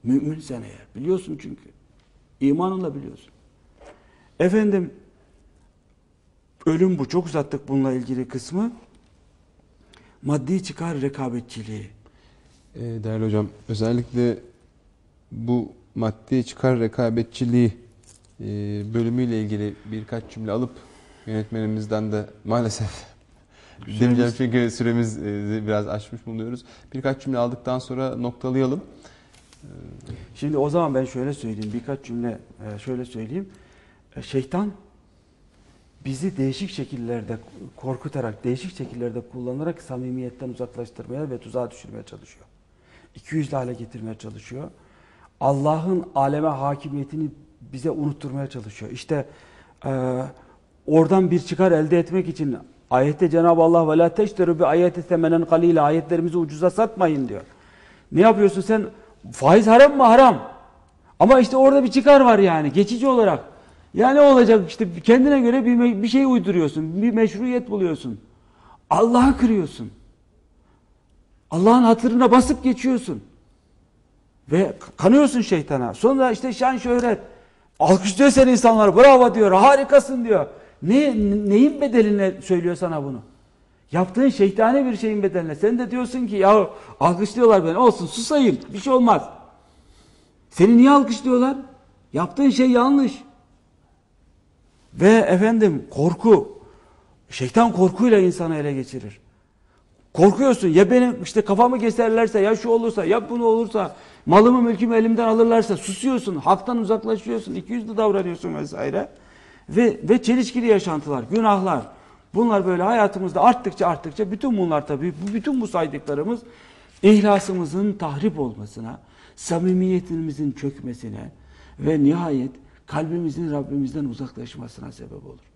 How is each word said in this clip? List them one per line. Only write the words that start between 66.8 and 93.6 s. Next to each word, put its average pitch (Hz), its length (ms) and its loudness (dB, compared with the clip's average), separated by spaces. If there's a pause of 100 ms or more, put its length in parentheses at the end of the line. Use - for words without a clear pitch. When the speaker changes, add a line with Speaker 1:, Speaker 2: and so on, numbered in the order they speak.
Speaker 1:
bir 240 80 0
meşruiyet 226 600 -2
buluyorsun. 160 500 -6 (720)
Allah'ı 240 460 4
kırıyorsun. 196 540 -2 (1600)
Allah'ın 214 320 4
hatırına 233 480 4
basıp 247 340 2
geçiyorsun. 240 580 -4 (1300)
Ve 185 240 0 (200)
kanıyorsun 247 440 4
şeytana. 143 540 -4
Sonra 262 360 2
işte 247 220 -6
şan 262 240 -2
şöhret. 240 440 -2 (580)
Alkışlıyor 190 520 4
seni 262 200 6
insanlar, 220 460 4
"Bravo." 247 380 8
diyor, 208 180 4
"Harikasın." 269 720 4
diyor. 196 220 2 (380)
Ne, 262 300 2 (360)
neyin 269 300 4
bedeline 208 600 2
söylüyor 175 360 -2
sana 165 280 -6
bunu? 127 160 -10 (720)
Yaptığın 185 360 0
şeytani 226 600 2
bir 214 60 -4
şeyin 214 260 -2
bedeline. 170 320 -4
Sen 220 240 -2
de 233 120 -6
diyorsun 247 360 -6
ki, 202 100 -6
"Ya 196 340 4 (300)
alkışlıyorlar 196 640 2
beni, 165 140 -2
olsun, 220 280 2
susayım, 233 520 0 (140)
bir 202 60 -12
şey 262 140 -2
olmaz." 233 360 2 (1200)
Seni 214 260 4
niye 254 140 8
alkışlıyorlar? 254 640 2 (560)
Yaptığın 240 380 0
şey 247 200 2
yanlış. 254 540 2 (1700)